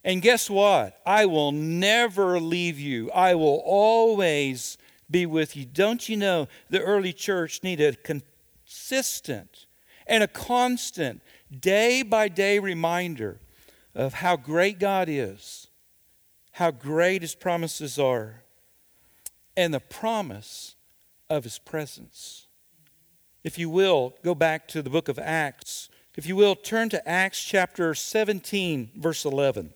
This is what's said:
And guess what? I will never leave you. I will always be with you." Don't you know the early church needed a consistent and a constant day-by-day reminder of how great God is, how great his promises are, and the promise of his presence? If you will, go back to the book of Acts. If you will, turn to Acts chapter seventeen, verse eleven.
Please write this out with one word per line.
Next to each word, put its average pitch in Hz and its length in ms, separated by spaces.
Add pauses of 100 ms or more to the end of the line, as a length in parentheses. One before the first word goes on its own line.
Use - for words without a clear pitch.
And 185 180
guess 226 260
what? 196 560
I 208 220
will 151 260
never 180 880
leave 165 380
you. 131 320
I 185 240
will 156 300
always 196 1120 (320)
be 175 160
with 156 300
you." 135 100
Don't 196 420
you 220 80
know 185 320 (220)
the 185 100
early 190 320
church 180 500
needed 151 320
a 147 260 (460)
consistent - 1000 (400)
and 220 160
a 202 60
constant 240 920 (400)
day-by-day 208 960
reminder 170 840 (540)
of 131 200
how 180 220
great 170 420
God 190 320
is, 107 560 (880)
how 170 180
great 160 520
his 165 120
promises 160 640
are, 120 440 (1120)
and 170 160
the 131 80
promise 180 960 (560)
of 147 140
his 117 140
presence? - 880 (1000)
If 165 140
you 165 120
will, 165 520
go 175 120
back 156 340
to 160 140
the 131 80
book 160 180
of 135 100
Acts. - 680 (280)
If 151 100
you 185 100
will, 196 200
turn 226 340
to 170 180
Acts 185 340
chapter 180 520
seventeen, 185 1000
verse 151 300
eleven. 135 520